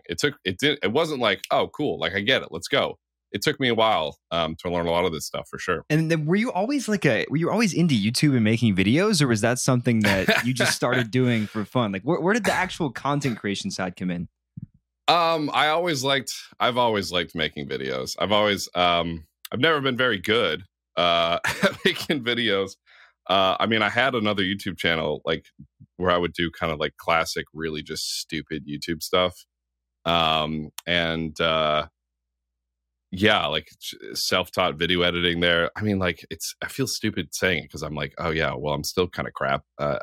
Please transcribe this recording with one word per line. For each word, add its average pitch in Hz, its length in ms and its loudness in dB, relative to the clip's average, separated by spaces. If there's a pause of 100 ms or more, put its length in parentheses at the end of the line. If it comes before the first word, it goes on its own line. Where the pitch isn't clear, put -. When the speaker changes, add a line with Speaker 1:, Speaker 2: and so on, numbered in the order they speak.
Speaker 1:
It 87 120 -8
took, 147 180 0 (100)
it 90 120 -2
did, 143 240 0
it 107 100 0
wasn't 151 280 0
like, 104 220 0 (100)
"Oh, 139 160 2
cool, 101 320 -4
like, 85 160 -2
I 98 60 -2
get 113 200 0
it, - 80 -8
let's 82 180 -10
go." 110 300 0 (320)
It 104 120 -8
took 147 180 0
me 131 80 0
a 117 80 2
while, 98 420 2 (140)
um, 80 280 0
to 90 120 -6
learn 85 160 0
a 82 40 2
lot 87 120 2
of 92 80 0
this 76 140 -6
stuff, - 240 -8
for 67 100 -12
sure. 87 300 -4
Speaker 2:
And 156 200 2
then 160 160 0
were 175 120 2
you 233 120 0
always, 233 380 -2
like, 214 180 0
a, 107 240 2
were 127 60 -2
you 160 160 0
always 202 220 2
into 165 200 2
YouTube 117 400 2
and 120 100 4
making 110 300 4
videos, 143 480 4
or 143 60 4
was 110 140 2
that 120 180 2
something 123 420 2
that 101 440 2
you 127 80 0
just 156 220 2
Speaker 1:
<laughs> - 20 -4
Speaker 2:
started 123 340 0
doing 120 340 2
for 104 200 -4
fun? 113 260 -2
Like, 95 120 -6
where, 147 180 0
where 180 120 2
did 226 120 0
the 165 80 2
actual 175 360 -2
content 135 480 -2
creation 101 320 -4
side 92 280 -6
come 92 140 -4
in? 87 180 -6 (800)
Speaker 1:
Um, 165 440 2
I 139 140 4
always 160 380 0
liked, 135 260 0 (260)
I've 120 200 2
always 107 340 2
liked 87 240 -2
making 76 320 -4
videos. 65 500 -4
I've 90 140 0
always, 104 440 2
um, 85 500 2 (260)
I've 101 80 -4
never 156 220 2
been 131 160 -2
very 120 220 0
good, 95 440 0 (320)
uh, 85 460 2
<laughs> - 40 -4 (180)
at 196 200 2
making 165 400 -2
videos. 110 540 -2 (520)
Uh, 95 300 4
I 92 60 0
mean, 110 160 2
I 101 80 2
had 127 260 2
another 104 280 0
YouTube 95 340 -6
channel, 78 480 -2
like, 82 220 -4 (500)
where 90 140 0
I 87 60 4
would 85 140 0
do 85 180 -4
kind 82 220 -4
of, 76 80 -4
like, 76 160 -4
classic, 82 580 -2
really 78 300 -6
just - 380 -8
stupid 76 440 -8
YouTube 73 380 -8
stuff. 92 320 0 (720)
Um, 78 640 0 (160)
and, 82 560 -2
uh, 78 460 2 (1200)
yeah, 95 360 4
like, 78 240 -2 (100)
ch-, - 160 -12 (180)
self-taught 90 640 0
video 85 260 2
editing 87 380 2
there. 85 380 2
I 101 40 -8
mean, 104 160 0
like, 90 320 -2
it's, - 320 -10
I - 60 -8
feel 131 200 -4
stupid - 460 -6
saying 90 300 0
it 67 80 -20
'cause 71 100 -12
I'm 76 140 -6
like, 71 220 -8
"Oh, 82 140 -2
yeah, 78 220 -2
well, 73 200 -4
I'm 73 100 -4
still 90 240 -2
kinda 65 240 -8
crap." 67 320 -2 (140)
Uh, 71 260 -2